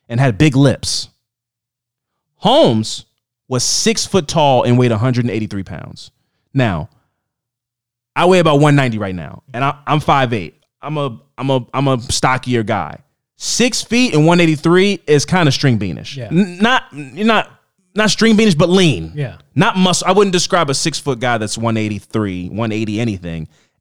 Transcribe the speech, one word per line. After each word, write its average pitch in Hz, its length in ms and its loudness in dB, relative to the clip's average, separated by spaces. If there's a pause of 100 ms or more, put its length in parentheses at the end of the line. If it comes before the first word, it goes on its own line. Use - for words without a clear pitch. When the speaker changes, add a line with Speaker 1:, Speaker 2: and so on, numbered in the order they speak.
Speaker 1:
and 120 140 -2
had 123 160 2
big 147 180 2
lips. - 540 0 (1300)
Holmes 190 680 2 (420)
was 127 160 -2
six - 420 -2
foot 180 220 -2
tall 143 360 2
and 123 140 4
weighed 123 140 4
a 107 60 0
hundred 117 280 0
and 113 60 -4
eighty-three 101 320 -6
pounds. - 480 -16 (420)
Now, 107 360 -2 (1300)
I 156 100 0
weigh 185 140 6
about 156 200 4
one 147 160 6
ninety 123 220 0
right 98 160 -6
now, 73 300 -12 (100)
and 120 100 -6
I, 143 220 -4
I'm 147 140 0
five 135 340 2
eight. 92 300 -8 (180)
I'm 151 160 -8
a, 135 240 -8 (160)
I'm 135 120 -4
a, 131 240 0
I'm 139 140 -2
a 131 140 0
stockier 127 600 -2
guy. 98 360 -6 (360)
Six - 480 -2
feet 247 320 0
and 151 100 4
one 175 140 4
eighty-three 175 680 2
is 147 180 2
kinda 170 260 2
string 123 260 2
beanish. 92 380 -8
Speaker 2:
Yeah. 117 160 -12
Speaker 1:
N-, 175 280 0
not, 247 240 0 (100)
not, 160 580 -2 (440)
not 208 140 2
string 220 260 4
beanish, 208 220 4
but 170 120 4
lean. 139 440 2
Speaker 2:
Yeah. 135 240 -8 (180)
Speaker 1:
Not 190 220 2
muscle. 180 300 2
I 185 60 2
wouldn't 196 200 4
describe 160 360 0
a 139 40 -2
six-foot 139 460 -4
guy 120 180 0
that's 107 200 -6
one 113 200 -2
eighty-three, 101 720 -4
one 110 220 -4
eighty 107 280 -4
anything 87 500 -6 (320)